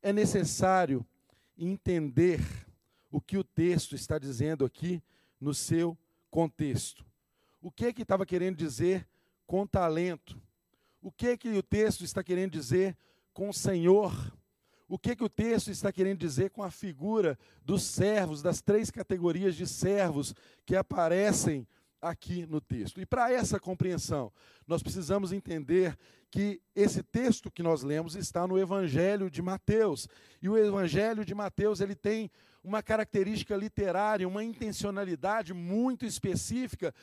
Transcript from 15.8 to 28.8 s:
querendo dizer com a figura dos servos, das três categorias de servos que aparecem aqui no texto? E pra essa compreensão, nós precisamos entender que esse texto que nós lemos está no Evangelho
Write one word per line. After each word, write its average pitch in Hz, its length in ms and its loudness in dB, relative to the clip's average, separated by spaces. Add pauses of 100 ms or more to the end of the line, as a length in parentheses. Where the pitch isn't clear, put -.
querendo 190 280 0
dizer 165 320 0
com 220 100 -12
a 190 80 -6
figura 170 680 -2 (240)
dos 190 200 2
servos, 185 580 2
das 170 200 0
três 214 300 4
categorias 180 640 0
de 175 100 -4
servos 175 680 0 (300)
que 185 100 0
aparecem 180 920 2 (360)
aqui 170 440 -6
no 156 140 -4
texto? 175 400 -6
E 185 60 -8
pra 247 260 2
essa 220 280 0
compreensão, 165 760 -4 (340)
nós 160 160 -2
precisamos 185 480 -2
entender 170 680 0 (320)
que 202 320 -2 (140)
esse 196 260 4
texto - 480 0
que - 140 -8
nós 165 180 2
lemos 151 340 -2
está 180 300 -2
no 185 140 2
Evangelho 185 720 0